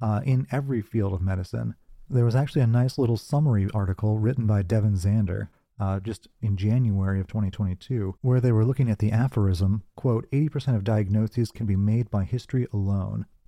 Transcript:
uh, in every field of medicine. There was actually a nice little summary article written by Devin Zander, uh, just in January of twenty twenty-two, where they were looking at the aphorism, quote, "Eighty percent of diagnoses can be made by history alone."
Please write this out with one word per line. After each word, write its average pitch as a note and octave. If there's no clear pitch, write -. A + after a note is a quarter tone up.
uh, G#2+
in C3
every C3+
field G2+
of F2
medicine. F#2+
There A#2+
was A#2
actually C#3
a A#2+
nice B2
little A#2+
summary B2+
article G#2
written A#2
by G#2
Devin G#2
Zander, G2+
uh, G2
just G#2+
in G2+
January G2
of F#2
twenty G#2
twenty-two, G2
where B2+
they B2
were A2
looking B2+
at G#2+
the G#2+
aphorism, G2+
quote, A#2
"Eighty D3
percent C3
of F#2+
diagnoses G#2+
can -
be G2
made G#2+
by G2
history B2
alone." G2